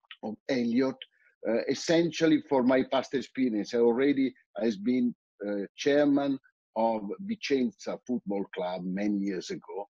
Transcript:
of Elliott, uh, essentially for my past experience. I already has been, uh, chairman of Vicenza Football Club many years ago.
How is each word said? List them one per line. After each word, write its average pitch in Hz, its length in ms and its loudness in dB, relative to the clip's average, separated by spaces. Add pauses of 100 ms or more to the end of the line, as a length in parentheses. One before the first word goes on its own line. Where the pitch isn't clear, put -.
(240)
of 107 120 -8 (140)
Elliott, 127 480 0 (500)
uh, 113 120 0 (100)
essentially 160 800 2
for 131 140 4
my 131 280 4
past 131 220 0
experience. 123 600 -2
I 120 40 0
already 131 560 4 (240)
has 113 200 0
been, 123 360 0 (340)
uh, 101 180 -4 (100)
chairman 143 640 2 (360)
of 113 260 0 (260)
Vicenza 110 800 -2
Football 101 380 -4 (100)
Club 90 280 -4
many 101 340 -2
years 98 340 -4
ago. 92 420 -10